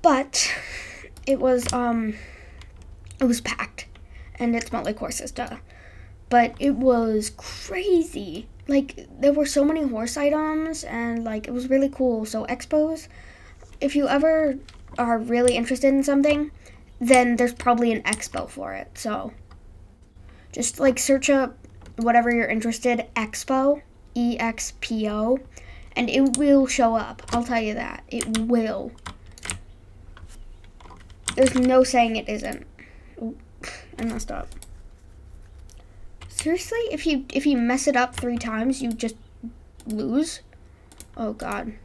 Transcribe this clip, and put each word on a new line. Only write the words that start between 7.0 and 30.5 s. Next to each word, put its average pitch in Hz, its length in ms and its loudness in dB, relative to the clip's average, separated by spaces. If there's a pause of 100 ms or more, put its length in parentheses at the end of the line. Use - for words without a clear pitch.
crazy. 320 1080 -2 (200)
Like, - 400 0 (120)
there 285 140 6
were 294 140 2
so 285 180 2
many 311 160 0
horse 240 340 -4
items, 311 680 0
and, 233 400 -4
like, 214 240 -6
it - 40 -8
was 247 200 -4
really 269 180 4
cool. 240 360 0
So 220 200 -6
expos, 311 600 0 (760)
if 277 140 -2
you 285 120 2
ever 294 520 4 (380)
are 233 200 2
really 240 380 4
interested 247 320 0
in 277 160 4
something, 294 480 2 (500)
then 240 340 6
there's 247 180 0
probably 240 380 2
an 220 120 -2
expo - 440 -4
for - 260 -10
it. - 240 -10
So 208 360 -6 (1160)
just, - 280 -4
like, 262 200 4
search 269 300 2
up 269 280 2 (400)
whatever 233 360 4
you're 233 140 2
interested, 226 680 0
expo, 262 680 0 (340)
E 240 240 0
X 226 420 -4
P 214 280 -2
O, 220 300 0 (560)
and 240 140 0
it 262 280 4
will 277 300 6
show 226 280 2
up. - 360 -4
I'll 240 120 0
tell 240 180 -2
you 214 120 -4
that. - 360 -8
It - 280 -4
will. 226 540 0 (2500)